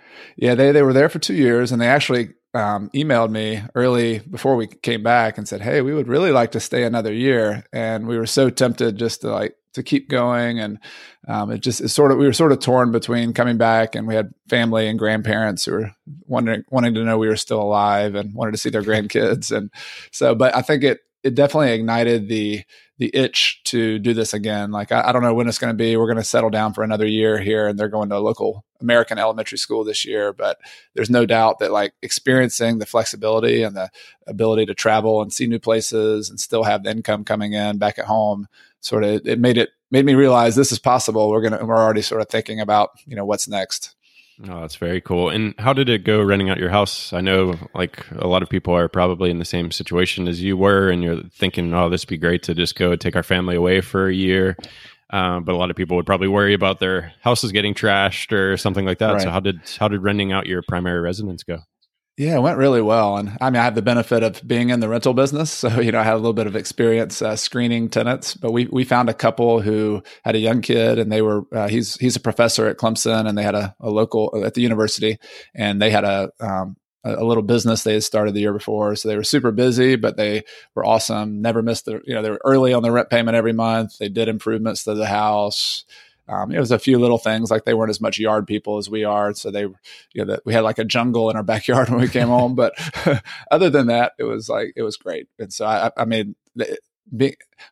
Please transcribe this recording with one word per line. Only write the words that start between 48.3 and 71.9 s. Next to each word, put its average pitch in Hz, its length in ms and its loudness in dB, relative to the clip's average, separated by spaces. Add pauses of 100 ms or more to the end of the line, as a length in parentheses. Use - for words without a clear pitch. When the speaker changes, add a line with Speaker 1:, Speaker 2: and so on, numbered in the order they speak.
Speaker 2:
of 90 60 -6
people 90 260 0
are 87 140 2
probably 90 420 0
in 87 80 -2
the 85 60 -4
same 85 260 -4
situation 90 560 -2
as 87 160 -4
you 95 140 0
were, 98 320 4
and 90 140 2
you're 85 220 -2 (100)
thinking, 87 400 -2
"Oh, 87 160 2
this 87 140 -2
would - 40 -18
be 95 80 -6
great 87 280 0
to 85 100 -2
just 85 200 -2
go 87 220 0
take 85 200 -2
our 98 60 0
family 90 320 -2
away 90 280 2
for 95 260 0
a 92 60 0
year." 95 420 2 (540)
Uh, 90 300 -2
but 87 140 -2
a 87 40 0
lot 90 100 0
of 87 80 -6
people 90 200 -2
would 85 100 -2
probably 95 220 0
worry 101 260 4
about 95 260 0
their 92 400 -2
houses 120 320 0
getting 101 220 0
trashed 98 580 0
or 98 240 2
something 95 300 -2
like 90 140 0
that. 104 200 2
So 95 60 0
Speaker 1:
Right. 85 80 -4
Speaker 2:
how 92 60 0
did, 95 200 -2 (180)
how 107 100 2
did 101 140 -4
renting 101 300 0
out 95 140 -2
your 90 160 -4
primary 90 380 -2
residence 92 420 -6
go? 85 160 -8 (600)
Speaker 1:
Yeah, 151 160 0
it 123 60 2
went 147 160 0
really 131 240 4
well. 107 340 2
And, 104 240 -6
I 127 80 0
mean, 127 100 2
I 117 60 4
have 120 100 0
the 113 60 -2
benefit 117 420 0
of 110 240 -4
being 120 220 0
in 123 120 0
the 110 100 -2
rental 120 240 0
business. 139 360 0
So, 120 300 -2
you 117 100 2
know, 110 100 2
I - 20 2
had 110 100 2
a 113 40 2
little 113 180 0
bit 107 120 -2
of 101 80 -6
experience, 113 680 0
uh, 110 120 -2
screening 117 540 -2
tenants, 120 460 -2
but 117 180 -4
we, 120 140 0
we 131 180 0
found 123 240 2
a 110 60 0
couple 117 480 2
who 107 400 0 (200)
had 113 120 -2
a 110 40 2
young 110 220 2
kid 117 380 2
and 107 120 -2
they 110 120 0
were, 104 280 0
uh, 104 180 -4
he's, 110 280 -4